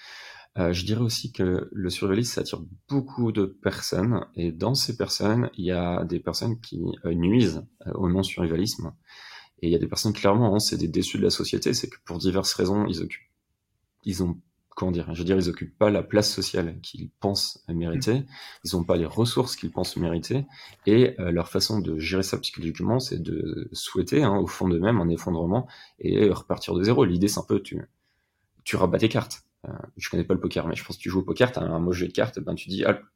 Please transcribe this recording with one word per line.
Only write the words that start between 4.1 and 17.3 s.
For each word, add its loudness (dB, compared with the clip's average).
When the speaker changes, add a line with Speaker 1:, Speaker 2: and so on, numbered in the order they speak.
Speaker 1:
et -2
dans 0
ces -2
personnes, 2
il -4
y 0
a 0
des -2
personnes -4
qui, -8
euh, 0
nuisent, 4
euh, -6
au 0
non-survivalisme, 0
et 0
il 4
y 6
a 4
des 0
personnes, 0
clairement, 4
hein, 4
c'est 0
des 0
déçus 0
de 0
la 4
société, 0
c'est -4
que -20
pour -8
diverses 0
raisons, 0
ils -4
occupent, -12
ils -2
ont, -2
comment -2
dire, -4
je -6
veux -4
dire, 4
ils 2
occupent -8
pas 6
la 2
place 2
sociale -2
qu'ils -12
pensent -2